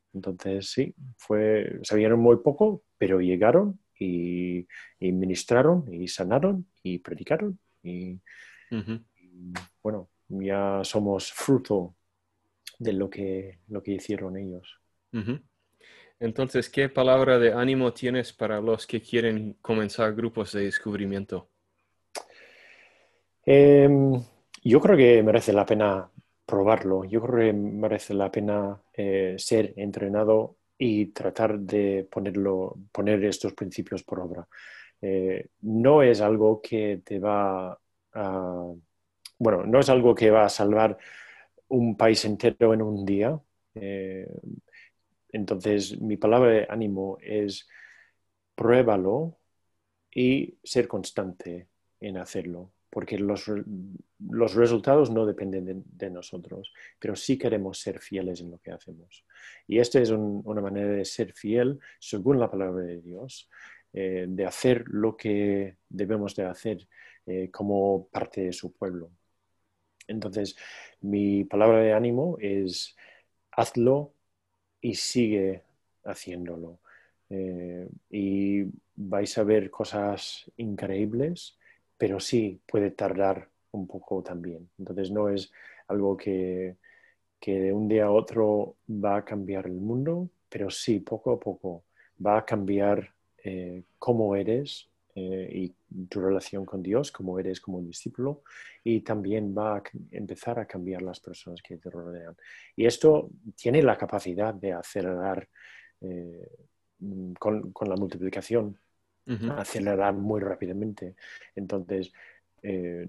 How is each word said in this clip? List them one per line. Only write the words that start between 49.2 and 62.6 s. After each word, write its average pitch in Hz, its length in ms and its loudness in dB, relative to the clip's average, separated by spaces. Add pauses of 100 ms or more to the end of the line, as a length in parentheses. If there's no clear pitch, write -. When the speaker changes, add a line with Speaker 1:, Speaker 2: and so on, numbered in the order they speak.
Speaker 1:
y 127 500 0
ser 123 240 0
constante 90 800 -8 (320)
en 98 180 -10
hacerlo, 90 540 -10 (180)
porque - 280 -8
los 98 300 -2
re-, 104 160 -4 (640)
los 113 240 2
resultados 120 560 4
no 113 160 0
dependen 95 400 -6
de, 92 100 -8 (100)
de 92 260 -12
nosotros, 90 600 -14 (280)
pero 101 160 -6
sí 135 220 -2
queremos 101 420 -2
ser 98 200 -8
fieles 92 420 -8
en 87 100 -14
lo 85 80 -20
que 85 120 -16
hacemos. 85 540 -20 (420)
Y 107 120 2
esta 120 200 4
es 113 120 4
un, 104 340 -2
una 107 160 -6
manera 101 280 -2
de 98 160 -2
ser - 280 -6
fiel 123 460 -2 (200)
según 120 400 0
la 110 120 0
palabra 92 320 -4